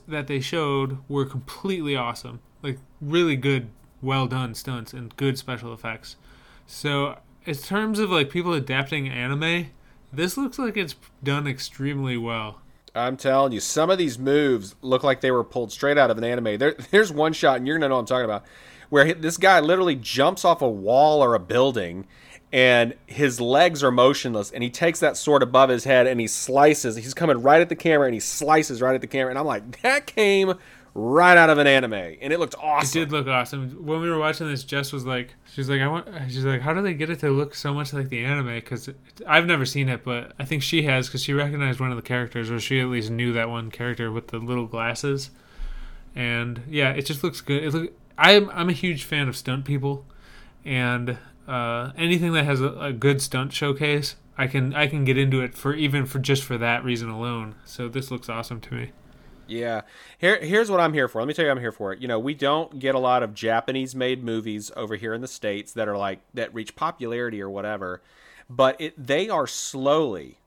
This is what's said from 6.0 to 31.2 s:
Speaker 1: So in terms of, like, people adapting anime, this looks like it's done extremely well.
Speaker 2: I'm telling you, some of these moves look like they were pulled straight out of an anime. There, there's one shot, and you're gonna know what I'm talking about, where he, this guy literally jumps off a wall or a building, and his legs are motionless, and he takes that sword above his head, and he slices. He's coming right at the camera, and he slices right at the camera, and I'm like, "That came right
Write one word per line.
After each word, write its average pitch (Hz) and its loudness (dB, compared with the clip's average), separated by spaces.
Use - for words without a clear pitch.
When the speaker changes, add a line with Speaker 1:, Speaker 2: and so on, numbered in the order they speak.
Speaker 1:
So 143 -4
in 165 -6
terms 208 -4
of, 214 0
like, 151 2
people 175 -2
adapting 135 -4
anime, 143 -4
this 165 -4
looks 269 -4
like 240 -4
it's 175 -4
done 143 -2
extremely 135 -4
well. 113 -6
Speaker 2:
I'm 123 -2
telling 135 2
you, 110 -4
some 156 0
of 190 2
these 135 -2
moves 131 2
look 127 0
like 135 2
they 131 2
were 120 2
pulled 117 -6
straight 143 2
out 123 6
of 110 -2
an 120 -4
anime. 117 -2
There, 143 2
there's 175 4
one 156 0
shot, 147 4
and 123 -4
you're 151 0
gonna 151 2
know 135 2
what 123 2
I'm 107 -10
talking 127 0
about, 104 -4
where 143 6
he, 165 4
this 165 -4
guy 185 8
literally 170 4
jumps 131 0
off 170 4
a 131 4
wall 127 4
or 120 6
a 104 2
building, 98 0
and 123 6
his 131 0
legs 143 4
are 135 4
motionless, 123 2
and 123 -6
he 123 -2
takes 165 0
that 147 2
sword 143 4
above 131 6
his 120 0
head, 127 6
and 123 0
he 110 -2
slices. 139 4
He's 117 -10
coming 139 2
right 147 8
at 170 2
the 170 -6
camera, 151 4
and 123 0
he 107 -4
slices 147 0
right 127 4
at 131 -2
the 123 -8
camera, 131 -2
and 127 -4
I'm 156 -2
like, 117 -6
"That 277 0
came 196 2
right 151 8